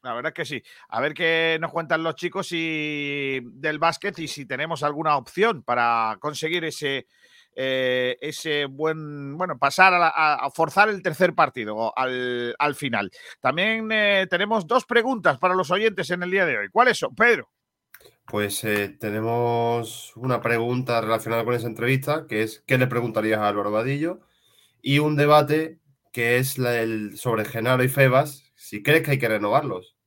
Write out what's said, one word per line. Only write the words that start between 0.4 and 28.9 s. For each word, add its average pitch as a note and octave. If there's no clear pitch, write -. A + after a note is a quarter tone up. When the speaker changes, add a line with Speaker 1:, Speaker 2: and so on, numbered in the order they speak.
Speaker 1:
sí. B2+
A A2+
ver D3
qué E3
nos E3
cuentan E3
los E3
chicos F3
y, D3
del C3+
básquet E3
y D#3+
si C#3
tenemos C#3
alguna D3
opción E3+
para A#2
conseguir D#3+
ese, C#3+
eh, B2+
ese D3
buen, D3
bueno, E3+
pasar F3+
a F3
la, E3+
a, D3+
a C#3
forzar F#3+
el G3+
tercer F3
partido A2+
al, B2
al D3
final. A2+
También, G#3+
eh, G3+
tenemos G3+
dos B3
preguntas A3+
para F#3
los F3+
oyentes F#3+
en F3+
el F3+
día F#3+
de B2+
hoy. G2+
¿Cuáles A#3
son, -
Pedro? G#3+
Speaker 2:
Pues, G#2
eh, G#2
tenemos A#2
una A#2+
pregunta A#2+
relacionada A2+
con A#2+
esa A#2
entrevista, C3+
que G#2+
es, A2
¿qué C3
le B2+
preguntarías A2
a G#2
Álvaro G2+
Vadillo? C#3
Y C#3
un D3+
debate D3
que A#2+
es C3
la, A#2+
el, A2
sobre A2
Genaro B2
y C3
Febas, C3+
si -
crees D#3